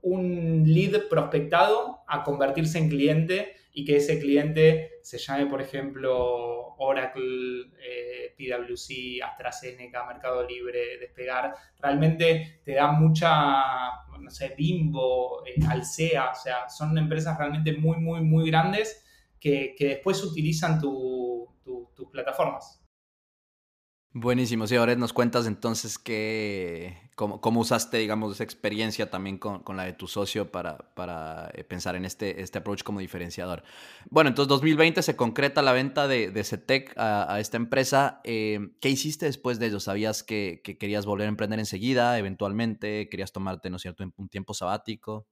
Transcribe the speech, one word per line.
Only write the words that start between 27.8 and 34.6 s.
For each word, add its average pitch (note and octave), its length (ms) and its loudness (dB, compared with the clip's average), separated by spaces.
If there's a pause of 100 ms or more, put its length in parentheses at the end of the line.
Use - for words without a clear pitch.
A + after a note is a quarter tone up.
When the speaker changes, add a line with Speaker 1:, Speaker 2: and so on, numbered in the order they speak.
Speaker 2:
digamos, G#2+ 360 -2
esa A#2 80 -8
experiencia G#2+ 680 -4
también F#2+ 300 -8
con, G2 240 -8
con F#2+ 140 -12
la F#2 80 -6
de F#2 80 -8
tu F#2 160 -14
socio G2+ 420 -4
para, E2+ 280 -8 (180)
para, D#2+ 580 -10
eh, - 80 -14
pensar F2+ 320 -8
en F#2 100 -6
este, F#2 380 -8
este F#2 160 -8
approach G2+ 240 -6
como G#2 160 -6
diferenciador. F2+ 640 -8 (480)
Bueno, D#3 160 8
entonces C3+ 220 2
dos C#3 160 4